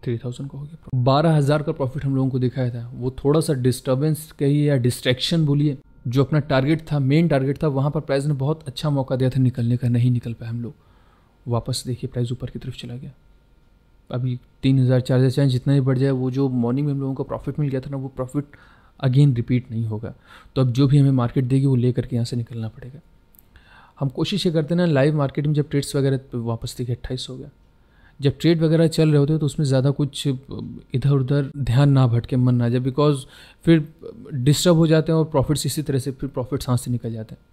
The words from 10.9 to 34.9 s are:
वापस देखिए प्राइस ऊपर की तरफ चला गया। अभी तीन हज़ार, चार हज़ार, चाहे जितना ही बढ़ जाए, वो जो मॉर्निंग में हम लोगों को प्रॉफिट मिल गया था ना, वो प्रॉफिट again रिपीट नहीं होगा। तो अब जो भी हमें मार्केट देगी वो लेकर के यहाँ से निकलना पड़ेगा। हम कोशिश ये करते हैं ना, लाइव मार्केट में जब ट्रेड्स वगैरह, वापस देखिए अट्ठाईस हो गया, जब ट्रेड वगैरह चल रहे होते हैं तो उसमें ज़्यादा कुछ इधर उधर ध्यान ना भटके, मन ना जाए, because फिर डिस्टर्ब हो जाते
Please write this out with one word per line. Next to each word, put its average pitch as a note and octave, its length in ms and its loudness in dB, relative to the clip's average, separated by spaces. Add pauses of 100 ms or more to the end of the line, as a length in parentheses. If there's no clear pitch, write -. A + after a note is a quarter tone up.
वापस A#2+ 400 -4
देखिए B2+ 220 -6
प्राइस B2 220 -4
ऊपर B2 180 -8
की B2 100 -12
तरफ B2+ 160 -12
चला A#2+ 200 -14
गया। C3+ 160 -16 (960)
अभी B2+ 280 -4 (260)
तीन C3+ 160 4
हज़ार, B2+ 220 4
चार B2+ 160 2
हज़ार, B2+ 140 4
चाहे C#3+ 180 2
जितना B2+ 240 0
ही C#3 80 4
बढ़ C3 160 2
जाए, C3+ 140 2
वो B2+ 200 -2
जो C3+ 180 0
मॉर्निंग B2+ 380 0
में C#3+ 60 -2
हम C#3 80 -4
लोगों C3+ 120 -4
को C3 100 -6
प्रॉफिट - 360 -8
मिल D3 100 0
गया C3 120 -4
था C#3 80 -12
ना, C#3 80 -8
वो C3+ 100 -8
प्रॉफिट C3+ 380 -6 (540)
again C3+ 360 4
रिपीट A#2+ 360 -2
नहीं A2+ 140 -4
होगा। A2+ 280 -8 (420)
तो C3+ 60 2
अब B2+ 100 2
जो C3+ 160 2
भी C#3+ 100 6
हमें C#3 140 6
मार्केट B2+ 340 0
देगी C3+ 200 0
वो C3+ 100 2
लेकर A#2+ 300 0
के B2+ 100 -8
यहाँ A#2 100 0
से B2 100 -8
निकलना A#2 320 -8
पड़ेगा। B2+ 320 -16 (1000)
हम C#3 100 -2
कोशिश E3 360 -4
ये F3+ 60 2
करते D#3 220 0
हैं F3 80 2
ना, F3+ 40 2
लाइव D3+ 320 2
मार्केट C#3+ 300 -2
में D3+ 60 2
जब D3 160 0
ट्रेड्स C#3+ 260 -2
वगैरह, C3+ 240 2 (140)
वापस A#2 440 -6
देखिए A#2+ 180 -4
अट्ठाईस - 340 -10
हो C3 80 -14
गया, C3+ 120 -16 (720)
जब C3+ 160 2
ट्रेड D#3+ 240 2
वगैरह E3 260 4
चल D#3+ 220 2
रहे D3 80 4
होते C#3+ 160 4
हैं D#3 60 0
तो D#3 60 -2
उसमें D3 200 -2
ज़्यादा C3 260 2
कुछ C#3 360 -2
इधर - 840 -4
उधर C#3 460 0
ध्यान C3+ 320 2
ना C3+ 180 6
भटके, A#2+ 280 0
मन B2+ 200 4
ना A#2+ 140 2
जाए, B2 120 0
because C3+ 440 0 (400)
फिर D#3+ 220 4 (460)
डिस्टर्ब D3 420 4
हो D#3+ 120 4
जाते D#3+ 240 4